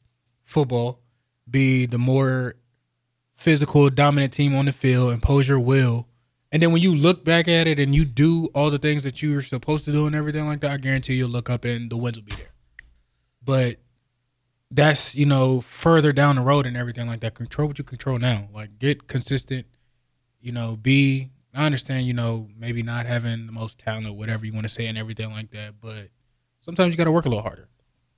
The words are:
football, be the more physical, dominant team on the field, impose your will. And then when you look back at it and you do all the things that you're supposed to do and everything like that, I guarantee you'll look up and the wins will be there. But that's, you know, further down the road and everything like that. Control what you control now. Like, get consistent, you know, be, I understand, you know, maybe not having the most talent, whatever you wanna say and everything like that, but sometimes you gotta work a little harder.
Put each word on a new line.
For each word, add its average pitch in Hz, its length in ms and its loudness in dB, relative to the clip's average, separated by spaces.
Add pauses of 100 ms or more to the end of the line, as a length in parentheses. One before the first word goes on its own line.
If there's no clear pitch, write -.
(440)
football, 123 560 -2 (500)
be 131 380 2
the 120 100 -2
more 131 580 0 (800)
physical, 147 540 4
dominant 143 440 2
team 143 220 2
on 139 100 2
the 139 80 0
field, 127 400 2
impose 139 340 2
your 135 120 4
will. 123 460 2 (460)
And 156 100 2
then 170 100 4
when 165 100 4
you 180 140 4
look 165 280 2
back 165 240 2
at 165 200 2
it 151 120 0
and 139 160 2
you 160 100 6
do 156 480 2
all 147 160 2
the 147 100 -2
things 147 240 -2
that 135 180 -8
you're 147 200 -2
supposed 147 440 -4
to 147 60 -6
do 151 160 0
and 151 80 -2
everything 151 300 -4
like 151 160 -6
that, 143 100 -4
I 139 60 -4
guarantee 131 380 -2
you'll 127 140 -2
look 120 200 -6
up 123 140 -4
and 120 260 -6
the 120 80 -8
wins 117 200 -6
will 107 80 -20
be 104 100 -12
there. - 160 -16 (920)
But 127 340 0 (960)
that's, 143 440 2
you 143 100 2
know, 131 360 4
further 156 500 4
down 143 240 4
the 127 60 0
road 139 240 2
and 123 100 -6
everything 120 320 -6
like 117 140 -8
that. 113 140 -6
Control 147 320 -4
what 143 100 -8
you 147 60 -8
control 127 360 -6
now. 113 340 0
Like, 107 260 -16
get 143 280 -2
consistent, 131 600 -6 (720)
you 120 100 -12
know, 117 240 -6
be, 135 540 2 (240)
I 143 120 -2
understand, 131 420 -2
you 123 60 -2
know, 117 440 -4
maybe 117 260 -6
not 120 220 -6
having 117 400 -4
the 113 80 -16
most 113 260 -12
talent, 110 360 -8
whatever 110 300 -6
you 110 80 -10
wanna 110 160 -6
say 117 180 -6
and 110 100 -8
everything 110 340 -10
like 107 200 -14
that, 107 280 -16
but 107 300 -16 (500)
sometimes 175 340 0
you 160 40 -8
gotta 165 140 2
work 165 140 2
a 143 40 -2
little 110 140 -2
harder. - 260 -12 (480)